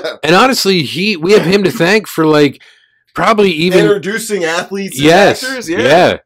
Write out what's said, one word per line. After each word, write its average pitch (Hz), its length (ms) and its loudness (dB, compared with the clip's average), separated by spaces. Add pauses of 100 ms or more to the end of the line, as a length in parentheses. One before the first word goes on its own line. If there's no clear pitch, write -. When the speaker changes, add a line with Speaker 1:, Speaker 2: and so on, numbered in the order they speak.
(220)
Speaker 1:
And 156 120 2
honestly, 196 480 2
he, 170 340 -4
we 165 160 -2
have 190 120 4
him 196 200 0
to 170 60 0
thank 190 360 0
for, - 200 -4
like, 151 360 2 (520)
probably 202 360 0
even 175 300 0
Speaker 2:
Introducing 202 640 -2
athletes 180 520 -6
and 139 100 -2
Speaker 1:
Yes, 175 380 4
Speaker 2:
actors. 254 240 -8
Speaker 1:
yeah. 175 120 -4
Speaker 2:
Yeah. 139 460 2